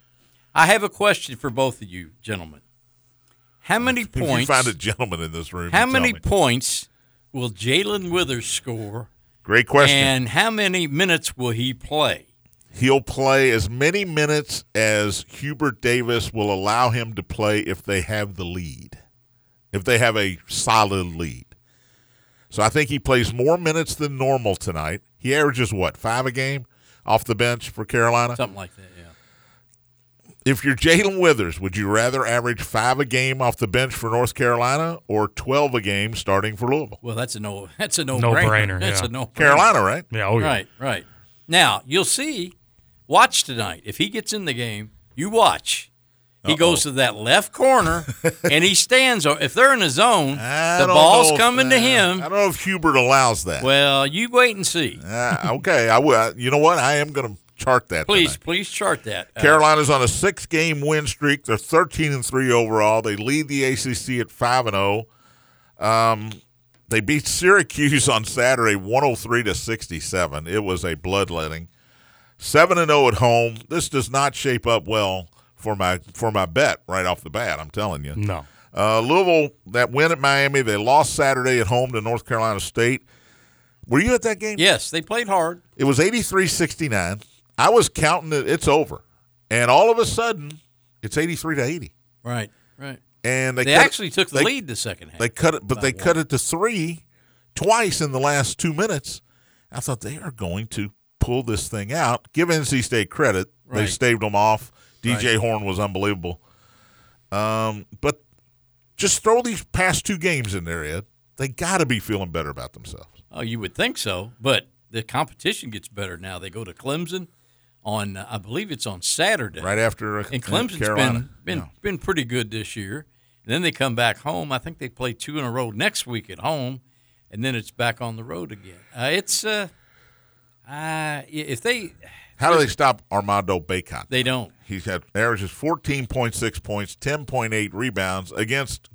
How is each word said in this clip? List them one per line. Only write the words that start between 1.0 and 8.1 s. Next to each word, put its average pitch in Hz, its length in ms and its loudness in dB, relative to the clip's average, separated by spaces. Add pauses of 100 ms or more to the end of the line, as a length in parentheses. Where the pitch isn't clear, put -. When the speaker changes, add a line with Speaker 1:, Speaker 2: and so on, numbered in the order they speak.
Speaker 1:
for 139 140 -8
both 123 320 -2
of 98 80 -16
you 87 220 -14 (100)
gentlemen. 82 400 -10 (1040)
How 208 120 2
many 247 220 0
Speaker 2:
If 208 160 -10
you 131 80 -2
Speaker 1:
points? 131 240 0
Speaker 2:
find 127 180 4
a 110 60 -2
gentleman 95 480 -4
in 82 100 -8
this 82 220 -12
room, 87 180 -8
Speaker 1:
How 214 140 4
Speaker 2:
you 262 80 -4
Speaker 1:
many 254 180 0
Speaker 2:
tell 208 40 -6
me. - 40 -16
Speaker 1:
points 131 720 0 (420)
will 123 180 -6
Jalen 175 640 -2